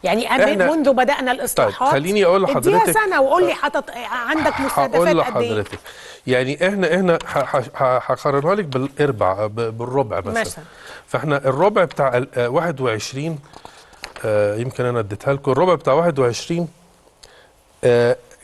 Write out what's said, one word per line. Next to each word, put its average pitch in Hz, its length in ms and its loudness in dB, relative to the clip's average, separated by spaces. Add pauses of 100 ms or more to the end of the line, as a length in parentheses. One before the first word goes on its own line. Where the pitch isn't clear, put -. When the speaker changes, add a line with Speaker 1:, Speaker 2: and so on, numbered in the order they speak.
Speaker 1:
يعني، 202 240 0
أم-، 262 120 2
Speaker 2:
إحنا 294 320 4
Speaker 1:
منذ 294 200 2
بدأنا 254 400 2
الإصلاحات، 139 480 -2
Speaker 2:
طيب، 269 100 2
خليني 190 340 2
أقول 185 200 4
Speaker 1:
اديها 269 100 0 (240)
Speaker 2:
لحضرتك. 453 120 4 (100)
Speaker 1:
سنة 370 200 0
وقول 330 260 4
لي 339 80 -2
حاطط، 285 300 -2 (260)
عندك 269 420 -2
Speaker 2:
هقول 269 140 -4
Speaker 1:
مستهدفات 147 340 0
قد 175 60 4
إيه؟ 214 60 4
Speaker 2:
لحضرتك. 120 640 -2 (480)
يعني، 131 420 0
إحنا، 185 260 0
إحنا 180 320 2
ح-، - 120 -4 (180)
ح-، 139 180 -2
ح-، 127 360 0
هقارنها 143 440 0
لك 208 100 -2
بالإربع، 127 840 -2
ب-، 104 80 -8 (240)
بالربع 120 420 -2
مثلا. 98 200 -4
Speaker 1:
مثلا. 160 240 -8 (420)
Speaker 2:
فإحنا 139 300 -2
الربع 165 480 2
بتاع 135 320 -2
ال-، 135 180 0
آه، 120 140 0
واحد 156 320 -2
وعشرين، 131 580 -4 (840)
آه، 104 320 0
يمكن 123 280 -4
أنا 120 160 0
اديتها 107 340 -2
لكم، 139 180 -2
الربع 170 220 4
بتاع 135 180 0
واحد 160 260 2
وعشرين، 151 500 -2 (1160)
آه، 120 320 4 (280)